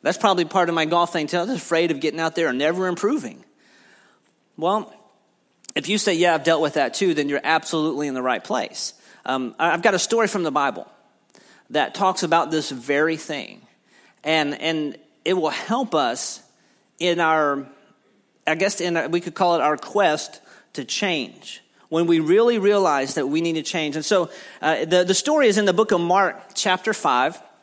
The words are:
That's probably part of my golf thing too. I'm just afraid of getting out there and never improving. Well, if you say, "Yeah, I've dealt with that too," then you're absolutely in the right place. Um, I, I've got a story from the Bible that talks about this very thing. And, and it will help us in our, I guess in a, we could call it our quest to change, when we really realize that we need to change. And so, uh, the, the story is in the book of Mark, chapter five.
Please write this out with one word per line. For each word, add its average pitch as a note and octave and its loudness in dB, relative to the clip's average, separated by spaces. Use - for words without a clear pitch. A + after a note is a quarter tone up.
That's D#3 -2
probably F3+ 2
part E3+ 2
of E3+ -2
my D#3+ 2
golf E3+ 2
thing D#3 -2
too. F3 -2
I'm F3 -2
just A#3 -6
afraid E3+ 0
of C#3+ -2
getting D#3 -2
out D#3+ -2
there E3 0
and B2+ -2
never F3 0
improving. G3+ -4
Well, F#3+ -2
if D3 -4
you G#3 2
say, G3+ 2
"Yeah, E3+ 4
I've D#3 -2
dealt E3 2
with D3 -2
that C3+ 0
too," F#3 2
then D3 0
you're C#3+ -2
absolutely D#3 0
in C3+ -6
the B2+ -6
right B2 -2
place. - -6
Um, B2+ -4
I, E3+ 0
I've E3+ -2
got G3+ 4
a F#3 0
story A3+ 0
from F#3+ -2
the D#3 -2
Bible C3+ -2
that C#3+ -2
talks F#3+ 0
about E3 2
this D#3 -2
very C#3+ -2
thing. C#3+ -12
And, D3 0
and D#3 -4
it F3 0
will E3 0
help A3+ -4
us C3 -2
in E3+ 0
our, D3+ 2
I D#3 0
guess F#3+ -2
in E3+ 0
a, C#3+ -2
we E3+ -2
could F3 -10
call F3 4
it D#3 2
our D3 2
quest - 0
to C#3 -8
change, - -6
when E3 0
we E3+ 4
really G#3+ 4
realize F#3 2
that C#3+ -2
we D3+ 0
need E3+ -2
to D#3+ -4
change. D3+ -4
And D3+ -6
so, F#3 2
uh, D3+ 0
the, F3+ 4
the F3+ 2
story D4 2
is G3+ 4
in G#3 2
the F#3+ 4
book G#3+ 2
of F3 2
Mark, F3+ 2
chapter G3 -2
five. C3+ 0